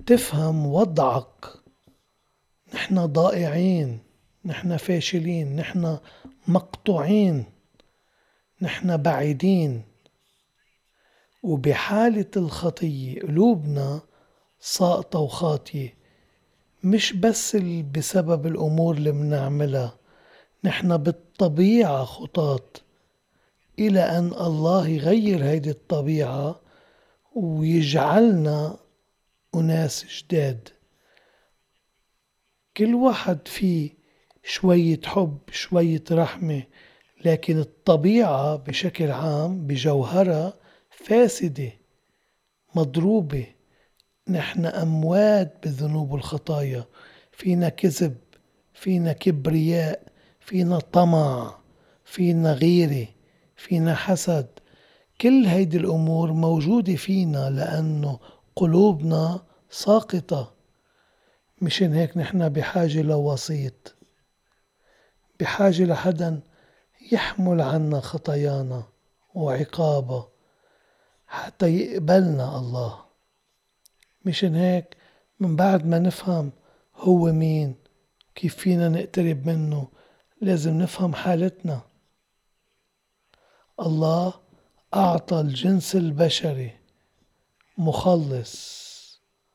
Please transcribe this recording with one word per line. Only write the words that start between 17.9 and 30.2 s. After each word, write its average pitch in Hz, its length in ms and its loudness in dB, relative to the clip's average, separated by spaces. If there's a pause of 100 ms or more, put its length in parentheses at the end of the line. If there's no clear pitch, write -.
الأمور 160 500 0
اللي 147 160 0
منعملها، 143 840 -2 (640)
نحن 180 320 0
بالطبيعة 170 1080 2
خطاة، 143 680 -4 (1080)
إلى 202 220 4
أن 175 260 2
الله 165 640 0
يغير 170 560 2
هيدي 151 260 0
الطبيعة 143 880 -4 (760)
ويجعلنا 156 1400 2 (760)
أناس 160 520 0
جداد. 139 600 -4 (2000)